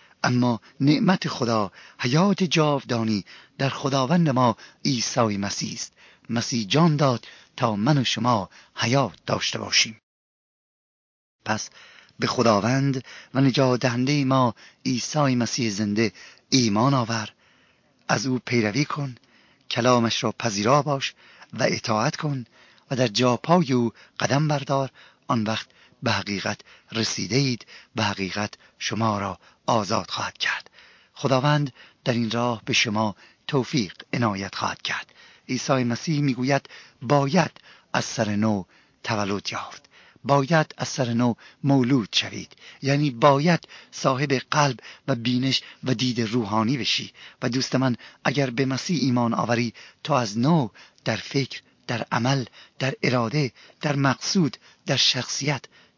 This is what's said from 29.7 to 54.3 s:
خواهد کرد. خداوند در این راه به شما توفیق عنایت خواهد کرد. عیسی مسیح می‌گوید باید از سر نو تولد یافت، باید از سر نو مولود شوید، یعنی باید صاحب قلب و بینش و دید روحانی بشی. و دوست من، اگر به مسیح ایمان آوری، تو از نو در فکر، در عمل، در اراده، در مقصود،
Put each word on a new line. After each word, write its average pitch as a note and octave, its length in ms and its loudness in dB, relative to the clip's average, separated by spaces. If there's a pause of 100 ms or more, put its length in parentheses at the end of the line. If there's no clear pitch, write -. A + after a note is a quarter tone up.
خواهد - 280 -8
کرد. - 320 -4 (440)
خداوند C#3+ 580 2 (320)
در C3+ 80 0
این A2+ 180 0
راه A#2 340 -2
به C3 80 -4
شما G#2+ 440 0 (300)
توفیق A#2+ 460 -2 (200)
عنایت G2 420 -2
خواهد - 280 -6
کرد. - 320 -8 (340)
عیسی B2+ 360 0
مسیح A#2+ 360 -2
می‌گوید C3+ 480 0 (340)
باید C#3 480 2 (420)
از B2 120 -2
سر G#2+ 320 -2
نو G#2 280 0 (380)
تولد G2+ 500 -4
یافت، - 360 -12 (360)
باید C#3+ 540 2
از - 100 -4
سر A#2+ 240 -2
نو A#2 220 2 (300)
مولود C3 480 2
شوید، G2+ 400 -6 (300)
یعنی C#3+ 280 0
باید C#3+ 580 4 (240)
صاحب C#3 400 0
قلب C3+ 480 0 (280)
و C#3 60 0
بینش B2 480 0 (220)
و C3 100 0
دید A#2 260 0
روحانی A2 560 0
بشی. A2+ 360 -4 (300)
و B2+ 60 -2
دوست B2+ 280 -2
من، B2+ 200 0 (280)
اگر C3+ 260 0
به A#2+ 140 0
مسیح C3+ 380 -2
ایمان B2 320 2
آوری، A#2 400 0 (300)
تو D#3 80 -4
از A#2 260 0
نو C3+ 300 2 (360)
در A2+ 120 -2
فکر، - 440 -4 (260)
در A#2 260 -6
عمل، B2 320 0 (340)
در C3+ 240 -4
اراده، B2 500 0 (280)
در D3 160 -2
مقصود، C#3 600 0 (300)